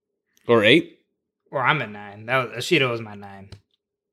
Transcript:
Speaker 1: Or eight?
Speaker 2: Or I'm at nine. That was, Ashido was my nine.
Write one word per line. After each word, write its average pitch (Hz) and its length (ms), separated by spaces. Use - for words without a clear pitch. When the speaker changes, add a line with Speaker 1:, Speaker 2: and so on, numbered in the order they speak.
Speaker 1:
Or 117 160
eight? 143 360
Speaker 2:
Or 135 140
I'm 147 180
at 107 80
nine. 104 360
That 123 240
was, 117 140
Ashido 135 260
was 117 100
my 107 140
nine. 98 340